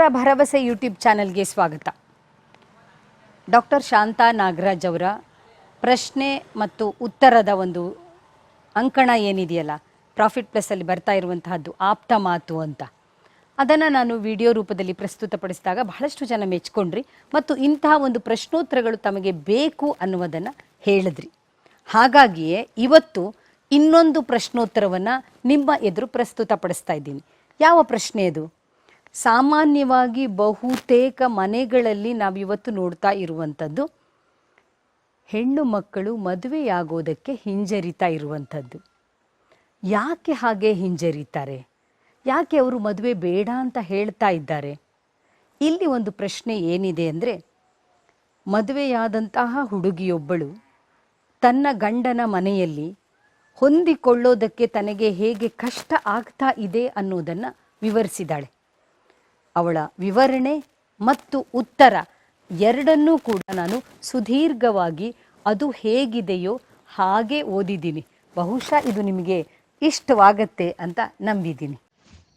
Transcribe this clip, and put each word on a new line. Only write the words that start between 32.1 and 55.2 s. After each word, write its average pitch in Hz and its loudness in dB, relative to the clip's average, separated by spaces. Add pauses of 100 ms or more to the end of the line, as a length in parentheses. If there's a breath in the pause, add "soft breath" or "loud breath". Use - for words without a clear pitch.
ನಾವಿವತ್ತು 196 -4
ನೋಡ್ತಾ 185 -2
ಇರುವಂಥದ್ದು, 160 -6 (1400)
ಹೆಣ್ಣು 254 -2
ಮಕ್ಕಳು 214 -4
ಮದುವೆಯಾಗೋದಕ್ಕೆ 180 -4
ಹಿಂಜರಿತಾ 196 -4
ಇರುವಂಥದ್ದು. 147 -8 (960)
ಯಾಕೆ 214 -4
ಹಾಗೆ 220 0
ಹಿಂಜರಿತಾರೆ? 151 -4 (580)
ಯಾಕೆ 302 0
ಅವರು 254 2
ಮದುವೆ 208 -2
ಬೇಡ 185 -2
ಅಂತ 254 -6
ಹೇಳ್ತಾ 202 -2
ಇದ್ದಾರೆ? 147 -4 (840)
ಇಲ್ಲಿ 330 0
ಒಂದು 240 -2
ಪ್ರಶ್ನೆ 202 -6
ಏನಿದೆ 170 -2
ಅಂದ್ರೆ, 165 -4 (1000)
ಮದುವೆಯಾದಂತಹ 226 -2
ಹುಡುಗಿಯೊಬ್ಬಳು 180 -4 (760)
ತನ್ನ 262 4
ಗಂಡನ 233 -2
ಮನೆಯಲ್ಲಿ 185 -2 (580)
ಹೊಂದಿಕೊಳ್ಳೋದಕ್ಕೆ 247 2
ತನಗೆ 208 -2
ಹೇಗೆ 214 -2